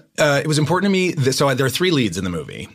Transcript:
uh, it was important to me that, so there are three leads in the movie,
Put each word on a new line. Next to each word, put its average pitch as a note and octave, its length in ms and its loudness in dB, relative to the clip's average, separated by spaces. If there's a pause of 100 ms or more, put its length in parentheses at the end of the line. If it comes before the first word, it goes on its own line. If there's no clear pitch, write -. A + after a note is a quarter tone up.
(180)
uh, C#3+ 260 2
it D#3+ 40 -6
was D3+ 100 0
important F3+ 320 0
to - 20 2
me F#3 200 2
that, C3 220 0
so C#3 200 2
there C3 120 0
are C3 40 0
three F3+ 220 0
leads A2 260 0
in F#2+ 60 -4
the F#2 60 -4
movie, C#2+ 460 -10